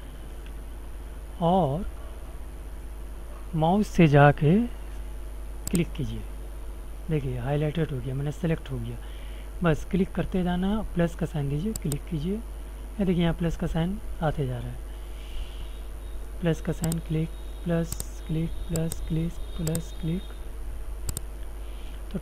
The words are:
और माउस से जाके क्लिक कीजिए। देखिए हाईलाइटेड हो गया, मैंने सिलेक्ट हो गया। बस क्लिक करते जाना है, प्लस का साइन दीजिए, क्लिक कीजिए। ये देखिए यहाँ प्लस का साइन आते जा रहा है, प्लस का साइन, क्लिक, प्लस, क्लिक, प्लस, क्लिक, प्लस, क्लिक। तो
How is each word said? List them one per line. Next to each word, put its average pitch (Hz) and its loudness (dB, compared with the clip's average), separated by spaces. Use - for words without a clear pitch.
और 170 4
माउस 175 6
से 180 10
जाके 143 10
क्लिक - 2
कीजिए। 113 -4
देखिए 135 0
हाईलाइटेड 147 2
हो 135 -2
गया, 127 -2
मैंने 143 -2
सिलेक्ट 160 0
हो 131 -2
गया। 117 -4
बस 165 6
क्लिक 185 4
करते 180 0
जाना 180 2
है, 202 2
प्लस 170 4
का 170 0
साइन 143 -2
दीजिए, 151 0
क्लिक 143 0
कीजिए। 170 -2
ये - -4
देखिए 180 4
यहाँ 165 4
प्लस 165 0
का 175 0
साइन 170 2
आते 147 2
जा 123 -2
रहा 120 -4
है, - -8
प्लस 165 2
का 170 -2
साइन, 165 0
क्लिक, 156 0
प्लस, 170 0
क्लिक, 165 0
प्लस, 165 0
क्लिक, 165 0
प्लस, 165 -2
क्लिक। 170 -2
तो 190 -4